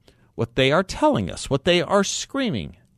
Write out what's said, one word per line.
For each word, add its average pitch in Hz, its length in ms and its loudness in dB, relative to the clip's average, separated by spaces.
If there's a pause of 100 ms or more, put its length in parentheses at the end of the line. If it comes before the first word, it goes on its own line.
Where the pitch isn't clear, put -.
(360)
what - 180 -4
they 131 160 4
are 180 140 2
telling 214 460 0
us, - 200 -10
what 139 140 -2
they 175 180 2
are 196 220 2
screaming 175 720 -6 (220)